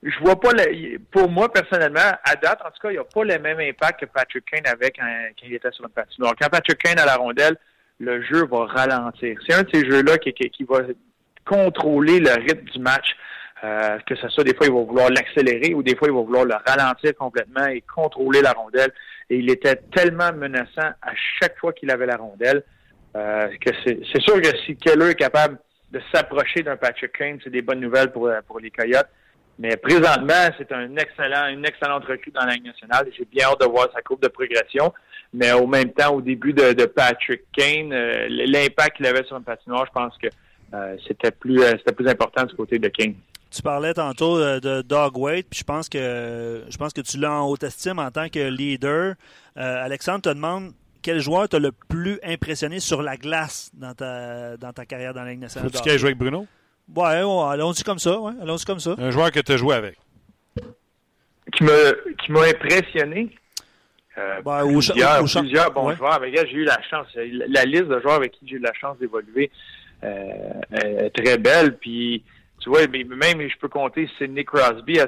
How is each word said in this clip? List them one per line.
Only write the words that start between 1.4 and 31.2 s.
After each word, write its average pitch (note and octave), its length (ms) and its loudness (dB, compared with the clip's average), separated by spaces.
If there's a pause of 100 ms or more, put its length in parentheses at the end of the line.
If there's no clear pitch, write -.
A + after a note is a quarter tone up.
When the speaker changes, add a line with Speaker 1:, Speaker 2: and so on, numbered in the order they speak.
Speaker 1:
personnellement, F3 640 2 (120)
à C#3+ 120 2
date, F3+ 260 0
en E3 80 -12
tout - 120 -20
cas, G#3+ 80 -6
il G3+ 40 -6
n'y D#3+ 40 -6
a C3 60 -8
pas G#3+ 200 -2
le F#3 140 0
même D#3 200 -4
impact D#3 420 -2
que C#3+ 60 -8
Patrick - 380 -4
Kane D#3 220 -6
avait B2 240 0
quand, B2+ 160 -8
quand A#2 400 -10
il B2 80 -10
était B2 180 -6
sur B2 120 -18
une A2+ 60 -16
patinoire. A#2 480 -2
Quand D3 120 0
Patrick E3 280 0
Kane E3+ 200 2
a D#3 80 6
la C3+ 100 6
rondelle, B2+ 400 2 (440)
le B2 220 -4
jeu D3+ 240 0
va A#2 200 -2
ralentir. B2 800 -2
C'est E3 80 2
un F#3+ 80 4
de F#3+ 100 -4
ces D3 160 4
jeux-là C#3 300 6
qui, C3+ 160 -4
qui, A#2+ 160 -4
qui - 140 -10
va C3 160 2 (680)
contrôler E3+ 720 4
le C#3+ 140 6
rythme B2 320 0
du - 160 -10
match. C3 360 0 (460)
Euh, G#2+ 380 -2
que - 160 -6
ce A#2+ 120 -10
soit D3 160 2
des B2+ 100 4
fois, D3+ 120 2
il C3 80 4
va A#2+ 80 4
vouloir B2 260 4
l'accélérer C3 640 2
ou D3 100 -2
des B2+ 140 2
fois, D3+ 120 2
il C#3 60 2
va B2 60 2
vouloir B2 240 2
le A#2 120 2 (100)
ralentir C3+ 480 2
complètement B2+ 520 -4
et B2+ 140 -4
contrôler C#3 600 2
la C3+ 100 6
rondelle. A#2 400 0 (380)
Et B2 60 2
il B2 140 0
était C3 260 2 (180)
tellement F3 400 2
menaçant C#3 560 -4 (100)
à - 120 -10 (280)
chaque F3 160 0
fois E3+ 160 -2
qu'il C#3+ 180 -6
avait B2+ 140 0
la B2 140 -2
rondelle, A#2 440 -2 (540)
euh, G#2+ 320 -2 (100)
que - 120 0 (120)
c'est, A#2+ 180 -2 (120)
c'est C#3 80 2
sûr G#3 220 6
que D#3 120 2 (120)
si D3+ 100 -8
Keller E3 360 6
est - 20 0
capable D3 440 2 (340)
de C3 80 -8 (120)
s'approcher D3+ 500 0
d'un C#3+ 140 -4
Patrick B2 360 -4
Kane, C#3+ 300 -6
c'est C3+ 60 -16
des B2 140 -4
bonnes B2+ 180 -4
nouvelles B2+ 320 2
pour, A#2+ 140 -2
euh, A2+ 200 0
pour A2+ 140 -14
les A2 100 -16
Coyotes. B2 380 0 (480)
Mais A2+ 200 -4
présentement, D#3+ 840 4
c'est C#3 140 -12
un B2+ 240 -8
excellent, C#3+ 500 -2